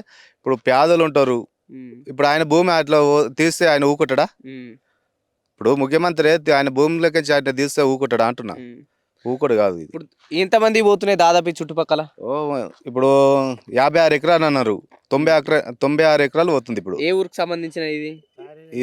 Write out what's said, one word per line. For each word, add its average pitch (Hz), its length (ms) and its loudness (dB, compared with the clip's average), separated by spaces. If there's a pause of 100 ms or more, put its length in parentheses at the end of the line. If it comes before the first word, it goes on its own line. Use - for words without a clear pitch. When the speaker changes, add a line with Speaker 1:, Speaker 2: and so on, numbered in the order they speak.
(320)
Speaker 1:
ఇప్పుడు 131 240 -4
పేదలు 156 480 2
ఉంటారు. 131 440 0 (240)
Speaker 2:
ఉమ్. 127 360 -20
Speaker 1:
ఇప్పుడు 139 200 -2
ఆయన 156 160 2
భూమి 170 280 2
అట్లా 151 300 2
ఓ-, 147 260 2
తీస్తే 160 380 -2
ఆయన 147 180 2
ఊరుకుంటాడా? 147 440 0 (180)
Speaker 2:
ఉమ్. 127 260 -20 (800)
Speaker 1:
ఇప్పుడు 123 240 0
ముఖ్యమంత్రి 156 540 0
అయితే 156 220 2
ఆయన 139 180 2
భూమిలోకి 160 480 0
నుంచి 147 160 -2
ఆయన 139 160 0
తీస్తే 139 320 -2
ఊరుకుంటాడా 131 440 0
అంటున్నా. 117 280 -6
Speaker 2:
ఉమ్. 120 240 -20 (500)
Speaker 1:
ఊరుకోడు 131 260 -2
కాదు 101 220 2
ఇది. 80 80 -12
Speaker 2:
ఇప్పుడు 160 220 -16 (260)
ఎంతమంది 214 500 2
పోతున్నాయి 202 360 2
దాదాపు 170 320 4
ఈ - 20 -4
చుట్టుపక్కల? 156 560 -4 (120)
Speaker 1:
ఓ, 143 380 -6 (280)
ఇప్పుడు 127 220 0 (680)
యాభై 147 280 2
ఆరు 156 120 4
ఎకరాలు 160 320 2
అన్నారు, 127 360 0 (300)
తొంభై 156 260 2
ఎకరా-, 147 440 -2
తొంభై 147 220 2
ఆరు 151 180 2
ఎకరాలు 160 300 0
పోతుంది 120 280 -2
ఇప్పుడు. 90 220 -8
Speaker 2:
ఏ 165 100 -2
ఊరికి 190 240 -4
సంబంధించిన 170 480 -8
ఇది? 156 400 -10 (580)